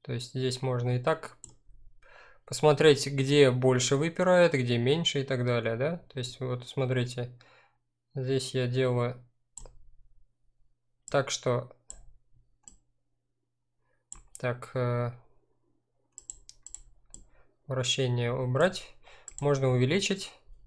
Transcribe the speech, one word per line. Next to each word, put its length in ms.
То 140
есть 160
здесь 320
можно 340
и 60
так 340
посмотреть, 640
где 420
больше 460
выпирает, 580
где 240
меньше 420
и 40
так 200
далее, 320
да? 220
То 40
есть 220
вот 260
смотрите, 640
здесь 400
я 120
делаю... 560
Так, 160
что... 400
Так... 380
э, 380
вращение 640
убрать, 600
можно 280
увеличить, 640